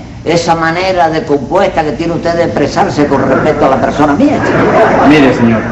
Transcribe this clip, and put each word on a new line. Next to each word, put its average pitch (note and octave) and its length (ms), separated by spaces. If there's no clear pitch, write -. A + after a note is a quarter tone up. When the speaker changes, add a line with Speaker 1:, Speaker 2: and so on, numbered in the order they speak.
Speaker 1:
esa E3+ 300
manera E3+ 560
de D#3 120
compuesta D#3 600
que D3+ 80
tiene E3+ 240
usted E3+ 200
de E3+ 100
expresarse D3+ 600
con C3+ 240
respecto D3 380
a - 20
la C3 100
persona C#3+ 340
mía, C4+ 300
chico? - 640
Speaker 2:
Mire, C#3 280
señor, A2+ 260